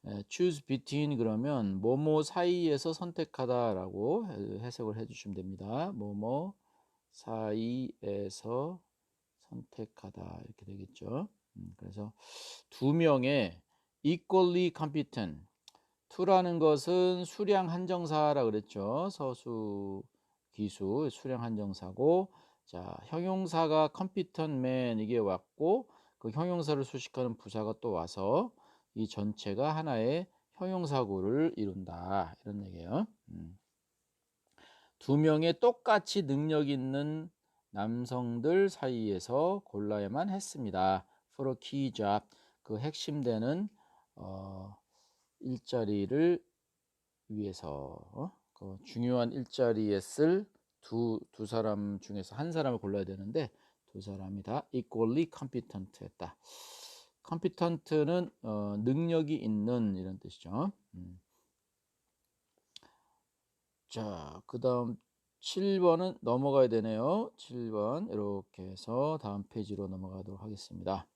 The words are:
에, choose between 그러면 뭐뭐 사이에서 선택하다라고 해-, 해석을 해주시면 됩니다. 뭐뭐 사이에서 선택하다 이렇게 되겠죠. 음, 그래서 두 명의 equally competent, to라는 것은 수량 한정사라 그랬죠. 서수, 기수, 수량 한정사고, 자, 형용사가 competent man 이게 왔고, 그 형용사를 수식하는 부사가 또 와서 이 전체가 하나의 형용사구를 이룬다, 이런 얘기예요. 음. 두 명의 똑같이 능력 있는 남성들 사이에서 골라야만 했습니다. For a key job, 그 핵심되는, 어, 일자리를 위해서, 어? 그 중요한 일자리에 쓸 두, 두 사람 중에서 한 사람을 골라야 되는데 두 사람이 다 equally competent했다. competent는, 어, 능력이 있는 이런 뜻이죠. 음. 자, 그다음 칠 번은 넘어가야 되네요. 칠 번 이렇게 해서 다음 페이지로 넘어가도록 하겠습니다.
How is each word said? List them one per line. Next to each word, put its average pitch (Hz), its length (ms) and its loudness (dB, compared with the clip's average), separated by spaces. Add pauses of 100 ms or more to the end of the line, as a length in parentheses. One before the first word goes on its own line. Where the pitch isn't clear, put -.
에, 101 200 -8
choose 170 360 0
between 143 540 0
그러면 113 600 0
뭐뭐 151 420 4
사이에서 170 680 2
선택하다라고 123 1400 0
해-, 101 320 -6
해석을 113 380 -6
해주시면 104 360 -10
됩니다. 98 640 -6
뭐뭐 113 580 -4 (560)
사이에서 113 1700 -4 (680)
선택하다 92 960 -14
이렇게 - 200 -20
되겠죠. 98 640 -10 (280)
음, 90 200 -14
그래서 101 360 -12 (580)
두 135 220 2
명의 135 680 4 (440)
equally 175 720 4
competent, 139 680 -4 (640)
to라는 180 520 4
것은 180 640 4
수량 190 440 2
한정사라 160 760 2
그랬죠. 107 680 0
서수, 110 960 -6 (480)
기수, 107 580 -2
수량 127 320 -6
한정사고, 113 880 0 (320)
자, 90 320 -10 (100)
형용사가 165 880 2
competent 180 640 -2
man 127 420 0
이게 113 180 2
왔고, 151 720 0 (300)
그 113 120 -6
형용사를 151 540 0
수식하는 123 520 -4
부사가 107 440 -4
또 120 100 -4
와서 101 600 0 (440)
이 110 100 -2
전체가 104 680 -2
하나의 151 500 0 (280)
형용사구를 139 1000 0
이룬다, 92 840 -4
이런 104 220 -8
얘기예요. 92 420 -4 (220)
음. 85 300 -14 (1400)
두 139 200 4
명의 156 420 6
똑같이 - 640 4
능력 147 480 2
있는 143 600 -2 (400)
남성들 120 1000 0
사이에서 127 960 0
골라야만 104 640 -2
했습니다. 95 760 0 (300)
For 135 160 -2
a 127 100 -2
key 135 320 -2
job, 104 320 2 (380)
그 110 160 -6
핵심되는, 143 920 -2 (460)
어, 95 640 -12 (640)
일자리를 123 1000 0 (840)
위해서, 90 720 -8 (140)
어? 139 200 -8 (220)
그 98 320 -12
중요한 120 440 2
일자리에 110 720 2
쓸 175 460 2 (340)
두, 113 400 -2 (120)
두 110 120 -8
사람 104 560 -2
중에서 101 340 -10
한 151 160 -4
사람을 139 280 0
골라야 98 260 -2
되는데 101 460 -4 (380)
두 95 120 -14
사람이 98 420 -10
다 120 200 -4 (100)
equally 123 580 0
competent했다. 98 1040 -10 (920)
competent는, 170 1040 2 (120)
어, 104 360 -2
능력이 156 560 2
있는 107 640 0
이런 92 220 -6
뜻이죠. 110 540 -6 (220)
음. 90 260 -14 (2750)
자, 87 580 -8
그다음 123 500 0 (440)
칠 196 400 2
번은 175 400 4
넘어가야 131 480 6
되네요. 113 680 2
칠 120 360 -8
번 117 360 0
이렇게 101 540 -4
해서 123 580 -2
다음 101 280 -4
페이지로 101 400 -6
넘어가도록 95 540 -10
하겠습니다. 92 720 -6